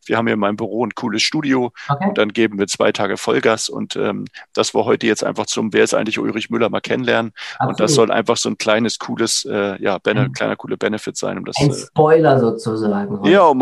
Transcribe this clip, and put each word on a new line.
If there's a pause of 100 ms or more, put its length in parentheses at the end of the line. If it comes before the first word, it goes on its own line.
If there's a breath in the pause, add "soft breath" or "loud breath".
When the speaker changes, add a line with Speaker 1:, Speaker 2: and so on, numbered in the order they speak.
Speaker 1:
Wir
haben
hier
in
meinem
Büro
ein
cooles
Studio (160 loud breath)
Speaker 2:
Okay.
Speaker 1:
und
dann
geben
wir
zwei
Tage
Vollgas.
Und,
ähm, (300 loud breath)
das
war
heute
jetzt
einfach
zum,
wer
ist
eigentlich
Ulrich
Müller,
mal
kennenlernen. (280 loud breath)
Und
das
Speaker 2:
Absolut.
Speaker 1:
soll
einfach
so
ein
kleines,
cooles,
äh,
ja,
Bene-,
Speaker 2:
Ein
Speaker 1:
kleiner,
cooler
Benefit
sein,
um
das,
Speaker 2:
ein
Speaker 1:
äh,
Speaker 2:
Spoiler
sozusagen
heute.
Speaker 1:
ja,
um,